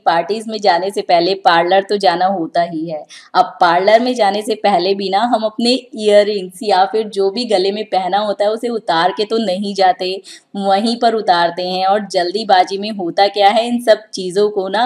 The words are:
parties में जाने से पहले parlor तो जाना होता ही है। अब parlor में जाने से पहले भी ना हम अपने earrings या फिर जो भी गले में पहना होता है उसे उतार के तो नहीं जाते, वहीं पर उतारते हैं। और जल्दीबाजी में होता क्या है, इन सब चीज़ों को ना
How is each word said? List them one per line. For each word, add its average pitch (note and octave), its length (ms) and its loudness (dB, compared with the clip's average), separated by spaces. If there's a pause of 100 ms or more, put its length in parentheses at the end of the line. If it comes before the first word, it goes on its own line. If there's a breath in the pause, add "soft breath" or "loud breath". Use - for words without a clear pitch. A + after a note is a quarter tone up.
parties F#3 420 -2
में A3 100 -8
जाने F#3+ 340 0
से G3+ 100 -6
पहले F3+ 320 2 (120)
parlor F3+ 380 2
तो G#3 140 -4
जाना F3+ 300 0
होता E3+ 360 -4
ही E3+ 260 -8
है। D#3 140 -10 (300 loud breath)
अब F3 280 0
parlor F#3 380 4
में B3+ 160 -2
जाने G#3 260 0
से G#3+ 220 -4
पहले F#3+ 320 2
भी G3 140 -6
ना F#3+ 160 0
हम A#3+ 200 0
अपने A#3 280 0
earrings G#3 880 0
या F#3+ 220 2
फिर A3 240 -4
जो G3 220 0
भी A#3 140 -6
गले G3+ 260 0
में G#3+ 140 -4
पहना F#3 340 -2
होता G#3 260 -2
है G#3+ 60 0
उसे A#3 200 -4
उतार F#3 460 0
के G#3+ 80 -2
तो A3+ 120 -2
नहीं G3+ 380 -4
जाते, F#3 460 0 (360 loud breath)
वहीं G3+ 420 0
पर A#3 160 2
उतारते F3 540 0
हैं। F#3 160 -2
और G3 220 0
जल्दीबाजी F#3 720 0
में G#3 140 -6
होता G3 380 0
क्या G3+ 200 2
है, A3+ 180 0
इन A#3+ 160 -2
सब G#3+ 300 2
चीज़ों F#3+ 360 -2
को G3+ 200 -4
ना G3+ 160 0